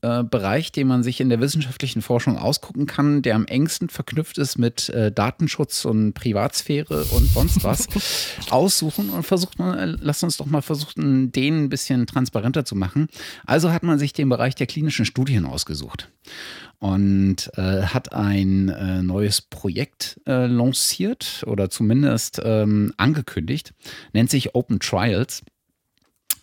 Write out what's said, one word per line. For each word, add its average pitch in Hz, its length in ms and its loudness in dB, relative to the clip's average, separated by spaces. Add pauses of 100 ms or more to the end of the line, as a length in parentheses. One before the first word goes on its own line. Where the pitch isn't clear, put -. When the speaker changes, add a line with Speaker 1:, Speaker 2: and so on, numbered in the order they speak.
Speaker 1:
äh, 120 220 0
Bereich, 113 500 0
den 135 140 0
man 127 140 4
sich 123 200 -2
in 127 80 2
der 117 100 4
wissenschaftlichen 135 640 -2
Forschung 120 360 2
ausgucken 139 480 -2
kann, 143 360 2
der 120 140 2
am 110 100 2
engsten 156 440 -2
verknüpft - 480 -6
ist 143 220 -2
mit, - 300 0
äh, 107 220 2
Datenschutz - 720 -2
und 107 280 2
Privatsphäre 123 920 -2
und - 260 4
sonst 131 320 4
was, 110 240 0 (300)
Speaker 2:
<laughs> - 340 -8
Speaker 1:
aussuchen 170 580 2
und 170 140 -4
versucht 185 340 0
mal, - 220 -2
äh, 160 220 -4
lass 147 200 -2
uns 170 160 0
doch 147 80 -8
mal 147 160 0
versuchen, 143 680 0
den 147 320 2
ein 139 60 0
bisschen 131 360 0
transparenter 127 600 0
zu - 100 -6
machen. 98 320 0 (380)
Also 165 260 2
hat 170 120 0
man 170 140 4
sich 143 160 -2
den 139 160 0
Bereich 127 240 0
der 131 140 -4
klinischen 151 380 -2
Studien 123 400 0
ausgesucht 69 680 -8 (680)
und, 98 800 2
äh, 95 280 0
hat 110 300 -2
ein, 98 560 2
äh, 92 320 -2
neues 98 400 0
Projekt, - 840 -8
äh, 127 180 2
lanciert 127 1000 0
oder 98 240 0
zumindest, 117 720 2
ähm, 107 540 2
angekündigt, 135 760 -2 (380)
nennt 117 180 4
sich - 260 0
Open 120 260 0
Trials. 104 600 0 (1000)